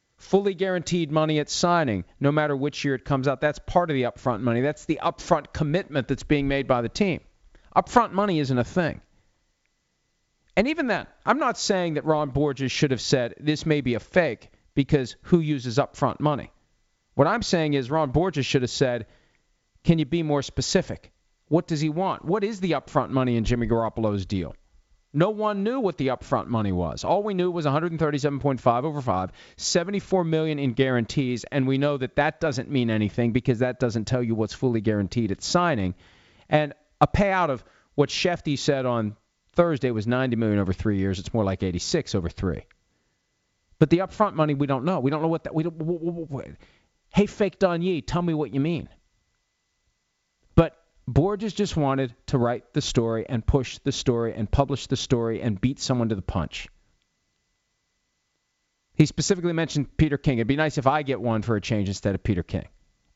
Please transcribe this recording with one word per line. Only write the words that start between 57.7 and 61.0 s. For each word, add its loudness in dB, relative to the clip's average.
He 6
specifically 0
mentioned -2
Peter 4
King. 0
"It'd 0
be 2
nice 0
if -2
I 4